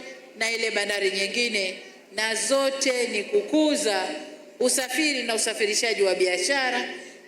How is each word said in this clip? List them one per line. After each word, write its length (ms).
na 120
ile 200
bandari 400
nyingine, 680
na 200
zote 720
ni 180
kukuza 840
usafiri 600
na 120
usafirishaji 680
wa 120
biashara 760